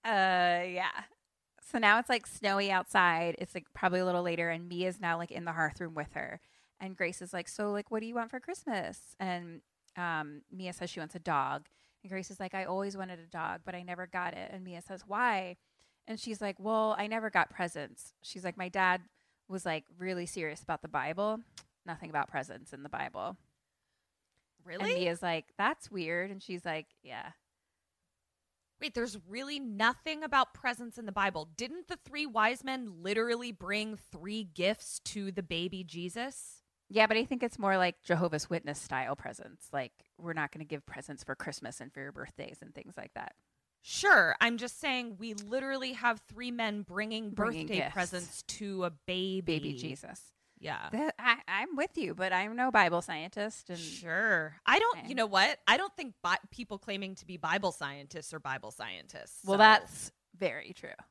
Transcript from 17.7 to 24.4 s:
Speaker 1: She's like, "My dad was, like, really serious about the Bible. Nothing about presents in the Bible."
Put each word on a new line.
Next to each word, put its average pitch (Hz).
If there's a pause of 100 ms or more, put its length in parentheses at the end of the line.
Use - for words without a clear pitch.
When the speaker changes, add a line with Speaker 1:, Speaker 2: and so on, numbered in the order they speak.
Speaker 1:
She's 185
like, 175
"My 180
dad 185 (400)
was, 190
like, 160 (100)
really 180
serious 156
about 160
the 160
Bible. 196 (440)
Nothing 165
about 147
presents -
in 135
the 143
Bible." - (1200)